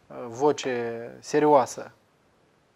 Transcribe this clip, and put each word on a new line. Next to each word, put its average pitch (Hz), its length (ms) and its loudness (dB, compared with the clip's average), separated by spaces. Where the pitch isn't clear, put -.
voce 120 840 -4
serioasă, 147 720 2